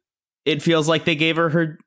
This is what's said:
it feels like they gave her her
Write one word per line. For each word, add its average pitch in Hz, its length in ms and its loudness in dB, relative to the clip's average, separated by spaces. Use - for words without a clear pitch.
it 151 180 0
feels 160 260 2
like 160 160 0
they 165 120 0
gave 156 200 0
her 165 140 0
her 160 360 -2